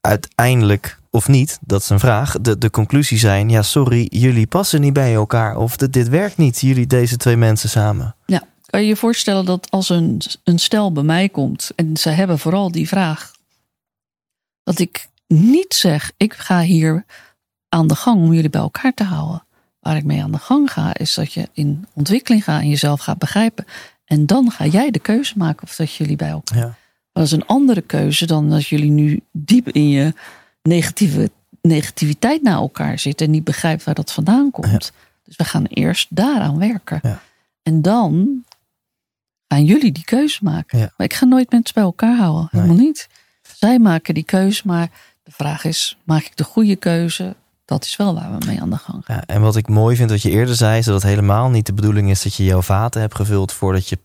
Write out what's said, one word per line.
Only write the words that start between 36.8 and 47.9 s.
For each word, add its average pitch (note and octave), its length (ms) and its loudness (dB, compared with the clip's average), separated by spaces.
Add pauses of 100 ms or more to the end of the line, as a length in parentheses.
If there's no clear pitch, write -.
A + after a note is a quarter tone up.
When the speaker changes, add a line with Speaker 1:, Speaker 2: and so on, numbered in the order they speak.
Speaker 1:
Ja. A2+ 180 -4 (420)
Speaker 2:
En D#3+ 200 0
dan G#3 600 0 (1040)
gaan C#3+ 160 2
jullie A3 280 4
die D#3 120 -10
keuze D4 380 -2
maken. D#3 360 -2
Speaker 1:
Ja. A2 180 -2
Speaker 2:
Maar - 100 -4
ik - 80 -4
ga - 100 0
nooit B3+ 260 4
mensen A#3 240 0
bij A3 80 2
elkaar A3 340 0
houden. E3 360 0
Speaker 1:
Nee. F3 100 2
Speaker 2:
Helemaal F3 220 6
niet. D4+ 240 -2 (480)
Zij B3 220 4
maken F3 360 2
die D#3 100 -4
keuze, G3 400 0
maar E3+ 260 -2 (320)
de - 120 -20
vraag D3 300 -6
is: - 400 -4
maak D#3 200 0
ik - 120 -20
de D3+ 80 -2
goede G#3 320 0
keuze? E3+ 600 -4 (280)
Dat D3 200 -4
is - 120 -10